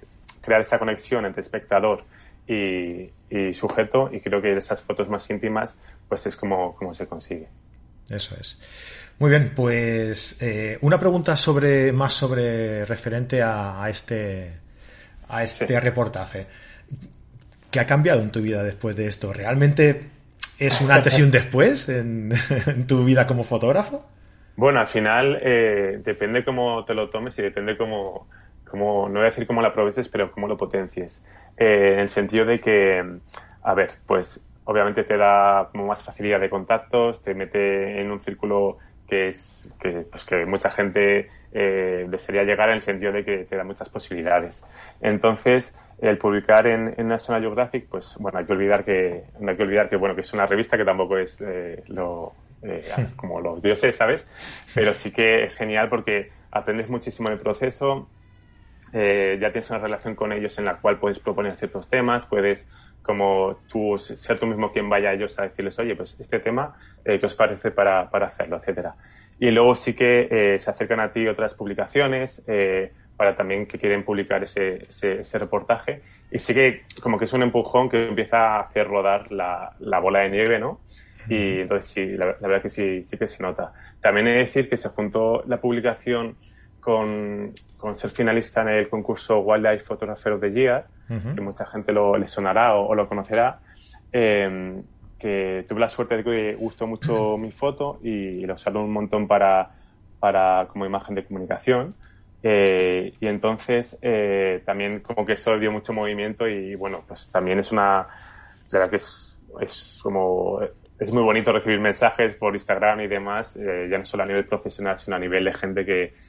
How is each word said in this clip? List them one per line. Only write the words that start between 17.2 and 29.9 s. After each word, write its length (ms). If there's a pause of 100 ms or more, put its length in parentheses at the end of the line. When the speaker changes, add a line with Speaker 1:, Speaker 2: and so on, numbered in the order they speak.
Speaker 2:
¿Qué 80
ha 80
cambiado 340
en 100
tu 100
vida 220
después 320
de 120
esto? 260
¿Realmente 760 (500)
es 220
un 100
antes 260
y 60
un 80
después 580
en, 420 (180)
<laughs> 180
en 180
tu 180
vida 220
como 180
fotógrafo? 640 (500)
Speaker 1:
Bueno, 240
al 80
final, 540
eh, 640
depende 400
cómo 400
te 80
lo 160
tomes 300
y 20
depende 340
cómo, 520 (420)
cómo, 400
no 60
voy 80
a 80
decir 160
cómo 160
lo 60
aproveches, 400